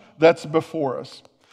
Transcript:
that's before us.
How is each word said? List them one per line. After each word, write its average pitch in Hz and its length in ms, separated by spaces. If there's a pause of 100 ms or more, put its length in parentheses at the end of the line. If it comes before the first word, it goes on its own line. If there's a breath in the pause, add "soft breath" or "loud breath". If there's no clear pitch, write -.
(180 soft breath)
that's 165 260
before 156 560
us. - 220 (300 soft breath)